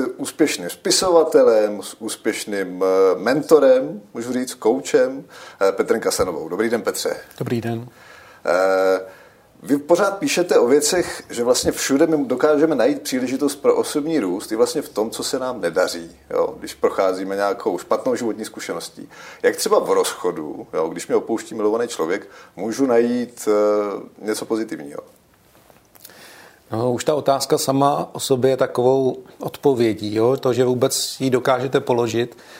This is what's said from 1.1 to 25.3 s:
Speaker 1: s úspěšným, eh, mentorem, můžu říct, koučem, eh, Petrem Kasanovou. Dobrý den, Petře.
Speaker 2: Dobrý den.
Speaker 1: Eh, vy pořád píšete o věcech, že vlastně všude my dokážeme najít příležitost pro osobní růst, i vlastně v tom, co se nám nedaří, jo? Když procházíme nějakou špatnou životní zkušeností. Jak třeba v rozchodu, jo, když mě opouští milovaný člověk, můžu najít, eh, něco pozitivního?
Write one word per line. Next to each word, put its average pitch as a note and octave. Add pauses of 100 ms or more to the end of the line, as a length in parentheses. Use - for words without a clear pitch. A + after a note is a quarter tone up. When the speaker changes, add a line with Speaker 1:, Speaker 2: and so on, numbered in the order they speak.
Speaker 1:
s -
úspěšným, G2
eh, F#2+
mentorem, C#3 (120)
můžu A#2+
říct, B2+
koučem, C#3 (380)
eh, G2
Petrem A2+
Kasanovou. F2+
Dobrý G#2+
den, D2+
Petře. - (220)
Speaker 2:
Dobrý A#2+
den. A#2 (580)
Speaker 1:
Eh, F#2+ (640)
vy C#3
pořád E3
píšete F3+
o A#2+
věcech, D3
že A#2+
vlastně B2+
všude C#3
my D3+
dokážeme D3
najít C3
příležitost C3+
pro -
osobní D3+
růst, F#2+
i G#2+
vlastně B2
v -
tom, G#2+
co -
se -
nám B2+
nedaří, E2+ (180)
jo? F2+
Když -
procházíme F#2+
nějakou G2
špatnou -
životní A2
zkušeností. - (340)
Jak G#2+
třeba -
v -
rozchodu, E2
jo, D#2+
když E2+
mě C3
opouští A2
milovaný A2
člověk, G#2 (280)
můžu A2+
najít, A#2+
eh, G#2
něco G#2+
pozitivního? E2 (1700)